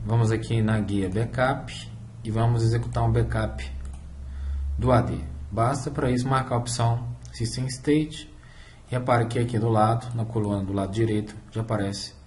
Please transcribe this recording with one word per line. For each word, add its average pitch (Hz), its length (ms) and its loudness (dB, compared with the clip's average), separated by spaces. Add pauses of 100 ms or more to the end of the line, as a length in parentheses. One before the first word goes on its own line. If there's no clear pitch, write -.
Vamos 113 280 4
aqui 113 280 0
na 110 200 2
guia 98 280 0
backup 120 800 -2 (340)
e 110 60 -4
vamos 113 320 2
executar 117 420 2
um 117 80 4
backup 113 560 0 (1080)
do 123 140 2
A 120 100 8
D. - 180 -2 (320)
Basta 123 400 0
para 139 200 0
isso 123 180 2
marcar 127 280 2
a - 20 2
opção 117 500 0 (240)
System 127 340 -4
State - 680 0 (560)
e - 20 -14
repare 123 360 4
que 127 120 -2
aqui 117 200 0
do 113 100 2
lado, 113 480 4
na 113 80 -2
coluna 104 400 0
do 98 80 -4
lado 98 200 0
direito, 107 440 0 (160)
já 113 80 -4
aparece 101 540 -2 (120)